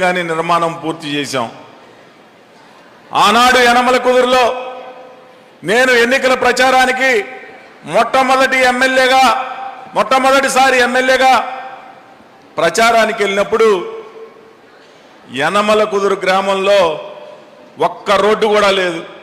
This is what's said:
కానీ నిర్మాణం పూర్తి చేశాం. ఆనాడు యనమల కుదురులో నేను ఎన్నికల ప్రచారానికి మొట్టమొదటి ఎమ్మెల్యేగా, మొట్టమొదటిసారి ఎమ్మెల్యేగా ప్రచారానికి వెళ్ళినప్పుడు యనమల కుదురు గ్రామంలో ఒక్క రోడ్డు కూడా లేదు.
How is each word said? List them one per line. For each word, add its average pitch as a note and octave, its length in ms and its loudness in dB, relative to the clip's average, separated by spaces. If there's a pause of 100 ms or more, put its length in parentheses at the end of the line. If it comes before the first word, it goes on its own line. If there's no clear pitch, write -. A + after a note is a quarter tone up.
కానీ F3+ 260 -2
నిర్మాణం E3+ 440 -2 (100)
పూర్తి D#3 320 -8
చేశాం. C3 340 -6 (1800)
ఆనాడు A#3+ 340 2 (100)
యనమల B3 360 2
కుదురులో B3+ 400 2 (1300)
నేను B3+ 220 2 (100)
ఎన్నికల B3+ 320 0 (100)
ప్రచారానికి B3+ 680 2 (840)
మొట్టమొదటి C4 640 2 (120)
ఎమ్మెల్యేగా, B3+ 540 2 (720)
మొట్టమొదటిసారి C4 800 2 (100)
ఎమ్మెల్యేగా B3+ 460 2 (1300)
ప్రచారానికి A3 680 0
వెళ్ళినప్పుడు G3+ 440 0 (1700)
యనమల G#3 420 0 (120)
కుదురు G3 300 -2
గ్రామంలో F#3+ 540 0 (1120)
ఒక్క - 220 -8 (140)
రోడ్డు G#3+ 300 2
కూడా G3+ 160 4 (100)
లేదు. E3+ 220 -4 (200)